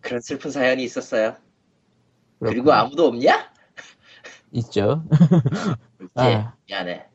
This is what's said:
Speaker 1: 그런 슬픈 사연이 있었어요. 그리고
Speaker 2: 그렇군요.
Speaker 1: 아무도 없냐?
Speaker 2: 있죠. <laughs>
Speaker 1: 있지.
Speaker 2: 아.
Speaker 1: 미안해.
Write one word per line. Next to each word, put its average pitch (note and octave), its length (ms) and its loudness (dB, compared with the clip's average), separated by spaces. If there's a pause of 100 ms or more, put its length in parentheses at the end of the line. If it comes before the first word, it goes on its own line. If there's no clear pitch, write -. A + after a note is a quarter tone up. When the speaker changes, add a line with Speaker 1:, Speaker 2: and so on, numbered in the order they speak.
Speaker 1:
그런 B2 200 -8
슬픈 C#3+ 300 -10
사연이 C3 320 0
있었어요. A#2 520 -4 (1040)
그리고 A#2+ 260 -4
Speaker 2:
그렇군요. D3 80 6
Speaker 1:
아무도 C3+ 340 2
없냐? B2+ 440 0 (1000)
Speaker 2:
있죠. A#2+ 580 -2
<laughs> D#3+ 920 2
Speaker 1:
있지. F2+ 140 -20
Speaker 2:
아. A#2 380 0 (140)
Speaker 1:
미안해. F2+ 480 -10